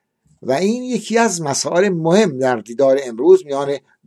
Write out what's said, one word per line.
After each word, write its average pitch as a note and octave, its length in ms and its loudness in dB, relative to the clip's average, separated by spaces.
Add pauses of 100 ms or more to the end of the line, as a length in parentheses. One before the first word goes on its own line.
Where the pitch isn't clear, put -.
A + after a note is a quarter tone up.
(420)
و A#2+ 100 -4
این G3+ 300 -2
یکی A#3 360 -4
از F#3+ 240 0
مسائل D#3+ 460 -2
مهم E3 500 0
در B2+ 180 0
دیدار B2+ 460 0
امروز D3 440 2
میان C#3 320 -4 (280)